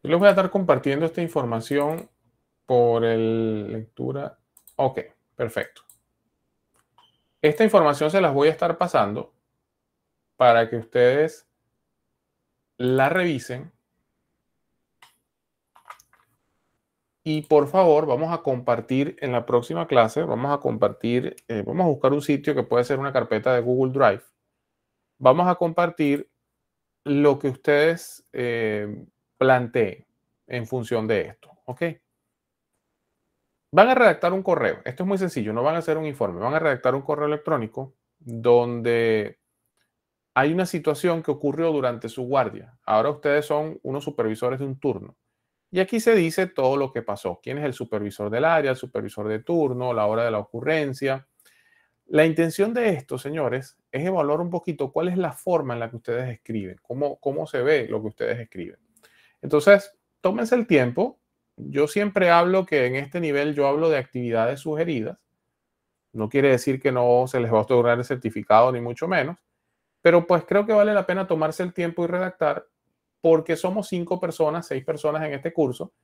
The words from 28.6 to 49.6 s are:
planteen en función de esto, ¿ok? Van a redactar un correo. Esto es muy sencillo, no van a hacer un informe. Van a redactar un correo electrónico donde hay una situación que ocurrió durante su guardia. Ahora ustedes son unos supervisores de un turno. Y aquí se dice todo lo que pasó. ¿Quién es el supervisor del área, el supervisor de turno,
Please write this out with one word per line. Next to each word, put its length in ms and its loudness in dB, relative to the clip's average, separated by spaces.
planteen 680 0
en 180 -8
función 400 -4
de 220 0
esto, 240 -20
¿ok? 180 -8
Van 160 8
a 60 4
redactar 400 4
un 80 -4
correo. 420 0
Esto 200 -8
es 40 -2
muy 120 -2
sencillo, 340 -4
no 80 -2
van 140 0
a 20 -2
hacer 180 -2
un 120 -6
informe. 320 -6
Van 160 -2
a 40 2
redactar 360 0
un 80 -6
correo 240 -2
electrónico 640 -4
donde 1200 0
hay 200 2
una 120 0
situación 560 -2
que 80 -6
ocurrió 420 -2
durante 380 -4
su 140 -10
guardia. 600 -4
Ahora 280 2
ustedes 340 -2
son 380 -6
unos 200 -8
supervisores 540 -4
de 80 -8
un 140 -8
turno. 360 -6
Y 120 -2
aquí 180 -2
se 160 4
dice 320 0
todo 280 0
lo 160 -2
que 120 -6
pasó. 400 -6
¿Quién 160 -8
es 60 -6
el 80 -4
supervisor 580 -8
del 120 -2
área, 280 2
el 60 -2
supervisor 500 -8
de 100 -4
turno, 560 -2